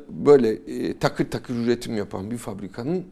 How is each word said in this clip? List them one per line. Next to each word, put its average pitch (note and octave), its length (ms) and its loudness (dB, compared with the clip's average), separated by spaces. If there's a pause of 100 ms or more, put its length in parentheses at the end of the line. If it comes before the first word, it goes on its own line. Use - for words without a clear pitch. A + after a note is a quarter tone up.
böyle, A#2+ 420 6
e, B2 480 -4
takır - 320 0
takır B2 240 -6
üretim A#2 420 0
yapan G2+ 340 -6
bir A#2+ 80 -6
fabrikanın A#2 720 -6